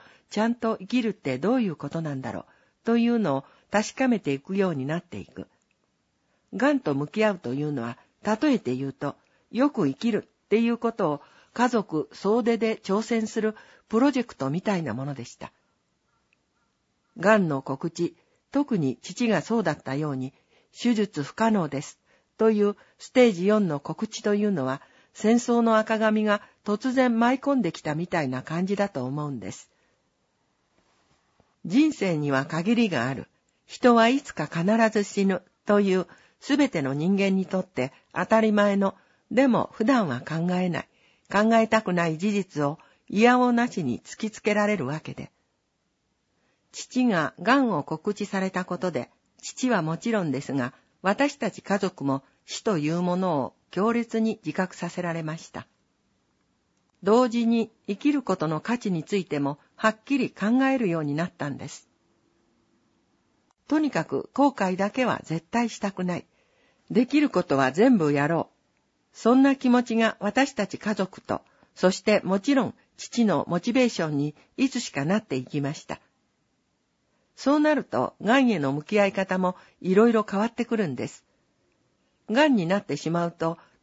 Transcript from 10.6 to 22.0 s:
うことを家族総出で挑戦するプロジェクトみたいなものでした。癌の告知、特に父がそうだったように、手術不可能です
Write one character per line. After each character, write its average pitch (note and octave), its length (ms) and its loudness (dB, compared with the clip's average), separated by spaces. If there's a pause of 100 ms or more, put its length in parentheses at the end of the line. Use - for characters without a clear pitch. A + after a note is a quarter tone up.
う A#3 80 0
こ A3+ 160 -2
と F3 180 -2
を C#3+ 100 -6 (320)
家 A#3+ 140 2
族 G3 460 -2
総 A3 300 0
出 A#3 140 0
で A3 200 -2
挑 G3 240 -2
戦 A3 260 -2
す A3 140 -6
る G#3+ 140 -2 (340)
プ A3 100 0
ロ C#4 120 4
ジ B3+ 100 0
ェ - 20 0
ク - 140 -20
ト C3+ 120 -4
み D#3+ 120 -4
た G3 160 -2
い E3 60 -4
な A#2 100 -6
も B2+ 100 -8
の C#3+ 100 -6
で A#2+ 120 -12
し - 100 -20
た。 - 160 -16 (1700)
癌 G3 320 4
の C3+ 120 -2
告 D3 300 -6
知、 E3+ 240 -4 (360)
特 C#4 260 0
に C3+ 240 0
父 A#3+ 260 -4
が F#3+ 140 2
そ A3 160 -2
う A3 60 0
だ E3 100 0
っ - 100 -12
た C3+ 120 -6
よ D3+ 160 -4
う C3+ 40 -4
に、 C3 180 -8 (380)
手 A#3+ 220 0
術 G3+ 300 -2
不 - 100 -14
可 A3+ 180 2
能 F#3 160 0
で C#3 140 -8
す - 180 -16 (380)